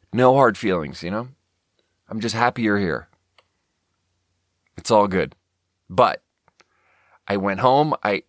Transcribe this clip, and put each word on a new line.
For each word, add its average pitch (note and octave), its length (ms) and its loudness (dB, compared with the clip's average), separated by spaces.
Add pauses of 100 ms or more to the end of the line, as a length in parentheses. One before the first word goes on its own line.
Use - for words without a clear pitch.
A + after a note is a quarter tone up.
(120)
No B2+ 240 4
hard A#2+ 220 4
feelings, E2+ 460 -4
you F2 80 -8
know? A#2 180 -10 (800)
I'm A2 100 -10
just A2 160 -6
happy A#2+ 260 -2
you're G#2 180 0
here. D#2+ 280 -4 (1700)
It's - 140 -8
all G#2 160 4
good. F2+ 280 -4 (540)
But G2 340 0 (1040)
I G2+ 100 -2
went G2 240 -4
home, C3+ 320 2 (100)
I, G#2 260 -2